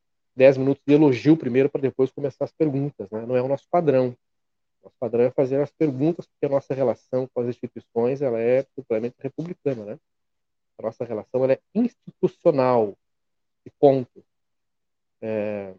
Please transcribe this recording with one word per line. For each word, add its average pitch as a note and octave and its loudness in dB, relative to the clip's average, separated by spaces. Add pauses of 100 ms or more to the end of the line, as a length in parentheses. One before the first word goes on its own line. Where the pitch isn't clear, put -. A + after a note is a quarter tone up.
(360)
dez C3 8
minutos C3+ -2
de C#3+ 4
elogio D3 6
primeiro C3 0
pra C#3+ -6
depois C3 0
começar C#3 -6
as - -12
perguntas, C#3 -4
né? A2 -8
Não B2+ -4
é B2 2
o C3 -4
nosso C#3 -4
padrão. C3 2 (680)
Nosso - -20
padrão A#2+ 0
é B2+ 0
fazer C3+ -2
as - -4
perguntas, D3 -2
porque - -8
a C#3 -2
nossa C#3 -2
relação B2+ -4
com B2 -4
as A#2+ -4
instituições, A#2+ -6
ela A#2+ -2
é B2+ 0 (100)
puramente A#2 -6
republicana, D3 -8
né? A#2 -14 (800)
A - -16
nossa A2+ -8
relação, A#2 -6
ela C3 2
é C3 -2 (140)
institucional. C3+ 0 (680)
E - -20
ponto. C3+ 2 (960)
É, G#2 -6